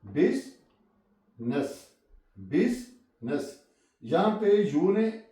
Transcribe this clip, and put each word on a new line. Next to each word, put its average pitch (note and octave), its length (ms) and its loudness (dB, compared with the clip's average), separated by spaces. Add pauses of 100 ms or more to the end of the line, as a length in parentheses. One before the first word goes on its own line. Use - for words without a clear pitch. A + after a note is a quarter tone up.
बिजनेस, - 1700 -6 (640)
बिजनेस, C#3+ 1160 -4 (500)
यहाँ E3+ 280 2
पे G#3 300 4 (100)
यू E3 200 2
ने A3 160 2 (240)